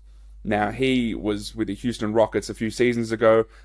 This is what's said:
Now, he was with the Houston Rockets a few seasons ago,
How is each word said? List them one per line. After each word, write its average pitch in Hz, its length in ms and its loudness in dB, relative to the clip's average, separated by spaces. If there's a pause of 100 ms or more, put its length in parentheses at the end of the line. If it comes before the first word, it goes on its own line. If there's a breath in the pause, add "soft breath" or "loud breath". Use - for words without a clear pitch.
(440)
Now, 104 280 -2
he 120 440 0
was 104 400 -6
with 107 140 -4
the 101 60 -6
Houston 110 360 -4
Rockets 107 380 2
a 107 40 -6
few 110 160 -4
seasons 117 440 0
ago, 113 320 4 (200 soft breath)